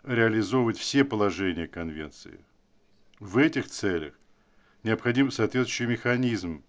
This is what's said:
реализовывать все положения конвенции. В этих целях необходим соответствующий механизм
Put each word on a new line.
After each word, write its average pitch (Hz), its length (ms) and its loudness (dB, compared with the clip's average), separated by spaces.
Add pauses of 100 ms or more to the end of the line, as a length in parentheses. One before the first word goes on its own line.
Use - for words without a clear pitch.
реализовывать 113 720 2
все 139 260 2
положения 95 640 0
конвенции. 78 720 -12 (800)
В 101 180 -2
этих 139 300 2
целях 85 460 -4 (680)
необходим 120 480 2
соответствующий 120 560 0
механизм 117 840 -2